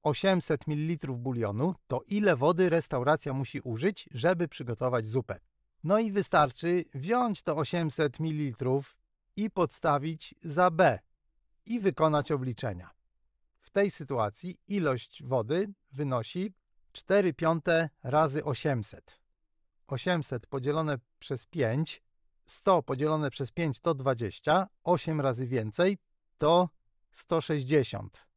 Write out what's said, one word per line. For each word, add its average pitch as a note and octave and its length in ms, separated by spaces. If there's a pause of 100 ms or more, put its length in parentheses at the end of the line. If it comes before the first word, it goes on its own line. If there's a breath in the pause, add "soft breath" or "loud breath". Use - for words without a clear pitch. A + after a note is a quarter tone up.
osiemset E3 640
mililitrów D3+ 520
bulionu, A#2+ 560 (120)
to B2+ 200
ile G3+ 280
wody E3+ 340
restauracja D3 640
musi C3+ 260
użyć, C3 520
żeby E3 360
przygotować A#2+ 600
zupę? G#2 320 (440)
No F#3+ 160
i A3+ 120
wystarczy E3+ 720 (100)
wziąć G#3+ 500
to D3+ 140
osiemset D#3 640
mililitrów C#3+ 760 (380)
i G#3 140
podstawić D#3+ 920
za F3 320
B D#3+ 280 (680)
i A#3 140
wykonać D#3 520
obliczenia. B2 580 (680)
W - 100
tej G3+ 220
sytuacji C3+ 680 (100)
ilość D3+ 560
wody C3+ 500 (180)
wynosi C#3 640 (380)
cztery F#3+ 420
piąte E3 560 (140)
razy D3 400
osiemset. C3+ 760 (680)
Osiemset C#3+ 600
podzielone D3 500 (220)
przez - 260
pięć, C#3 580 (420)
sto - 380
podzielone D3+ 480
przez - 200
pięć D#3+ 280
to E3+ 140
dwadzieścia, C3+ 720 (160)
osiem D#3+ 380
razy C3 260
więcej C3 500 (400)
to E3+ 320 (420)
sto - 300
sześćdziesiąt. C#3 960